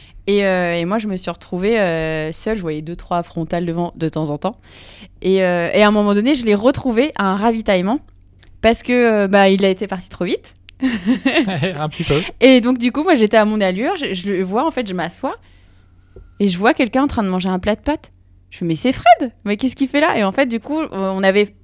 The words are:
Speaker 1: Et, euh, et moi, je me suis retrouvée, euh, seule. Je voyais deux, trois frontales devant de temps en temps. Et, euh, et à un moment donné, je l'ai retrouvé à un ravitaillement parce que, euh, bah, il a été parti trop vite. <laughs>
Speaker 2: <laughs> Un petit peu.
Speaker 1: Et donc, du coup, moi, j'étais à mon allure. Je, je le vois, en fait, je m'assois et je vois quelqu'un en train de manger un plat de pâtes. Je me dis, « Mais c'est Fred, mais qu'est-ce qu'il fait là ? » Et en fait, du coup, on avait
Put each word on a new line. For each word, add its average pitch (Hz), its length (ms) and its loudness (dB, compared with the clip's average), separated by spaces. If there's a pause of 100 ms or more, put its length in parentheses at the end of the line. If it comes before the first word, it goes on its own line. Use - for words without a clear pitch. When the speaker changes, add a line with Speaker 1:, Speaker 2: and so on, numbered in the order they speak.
(260)
Speaker 1:
Et, 202 200 2
euh, 180 280 0
et 170 120 -2
moi, 196 120 -2
je 214 80 -6
me 190 100 -4
suis 180 140 -8
retrouvée, 190 480 -2
euh, 160 540 -2
seule. 220 240 -4
Je 196 60 -8
voyais 156 180 -6
deux, 170 160 -10
trois 175 260 -4
frontales 170 440 -6
devant 170 300 -4
de 160 120 -2
temps 156 220 -4
en 147 80 -6
temps. 202 200 -6 (640)
Et, 190 240 2
euh, 175 300 0
et 208 80 6
à 208 60 8
un - 20 4
moment 208 240 2
donné, 233 200 2
je 247 120 -4
l'ai 208 80 2
retrouvé 247 600 0
à 202 100 -2
un 202 100 0
ravitaillement 214 640 0 (640)
parce 226 200 2
que, 233 420 2
euh, 196 40 0
bah, 196 220 6
il 196 140 2
a 196 40 4
été 190 180 -2
parti 185 220 -8
trop - 160 -8
vite. - 360 -6
<laughs> - 100 -20
Speaker 2:
<laughs> - 100 -20
Un 196 1080 -2
petit 165 140 -6
peu. 147 160 2 (200)
Speaker 1:
Et 254 220 8
donc, 247 160 0
du 240 120 0
coup, 277 120 -2
moi, 339 140 4
j'étais 220 200 4
à 220 80 6
mon 214 160 0
allure. 196 360 -2
Je, 285 180 -6
je 185 180 -6
le 185 100 -2
vois, 208 240 -2
en 320 40 -2
fait, 247 180 -4
je 185 60 -6
m'assois 185 420 -6 (1040)
et 202 80 2
je 175 100 -2
vois 220 140 4
quelqu'un 262 320 0
en - 20 2
train 262 160 -2
de 196 60 -2
manger 185 220 -2
un 185 80 0
plat 208 180 -2
de - 60 -10
pâtes. - 280 -6 (400)
Je - 140 -10
me 170 40 -2
dis, « - 0 -
Mais 165 80 0
c'est 247 160 0
Fred, 339 400 4 (120)
mais 208 120 -2
qu'est-ce 254 180 -2
qu'il 269 140 -2
fait 285 120 0
là ? » 320 160 2
Et 220 60 0
en 196 80 0
fait, 269 160 0
du 226 140 -4
coup, 294 180 -6 (140)
on 190 320 -4
avait 202 280 2 (120)